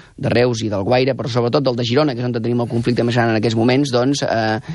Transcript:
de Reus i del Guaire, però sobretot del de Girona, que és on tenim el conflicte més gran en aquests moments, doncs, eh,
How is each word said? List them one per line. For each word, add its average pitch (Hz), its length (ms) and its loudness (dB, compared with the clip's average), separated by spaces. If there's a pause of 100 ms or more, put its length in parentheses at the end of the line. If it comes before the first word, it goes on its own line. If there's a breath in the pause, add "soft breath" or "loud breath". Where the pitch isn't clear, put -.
(160 loud breath)
de - 140 -4
Reus 120 340 2
i 110 60 -4
del 101 160 -4
Guaire, 127 320 2
però 135 160 -6
sobretot 120 320 0
del 127 140 0
de 120 80 -2
Girona, 139 260 2
que 117 80 -6
és 123 80 -2
on 120 80 -4
tenim 120 240 0
el 117 80 -4
conflicte 117 340 0
més 117 140 0
gran 117 160 2
en 107 80 2
aquests 113 160 0
moments, 127 340 2
doncs, 127 320 0
eh, 110 360 0 (160 loud breath)